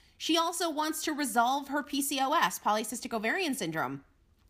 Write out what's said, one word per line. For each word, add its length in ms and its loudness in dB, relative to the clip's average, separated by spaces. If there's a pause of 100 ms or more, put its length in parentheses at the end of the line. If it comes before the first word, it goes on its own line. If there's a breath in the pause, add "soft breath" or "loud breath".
(180 soft breath)
She 180 0
also 320 0
wants 360 -2
to 100 -2
resolve 540 2
her 160 -2
P 180 -2
C 180 -2
O 140 2
S, 240 4
polycystic 560 0
ovarian 400 0
syndrome, 500 -2 (460)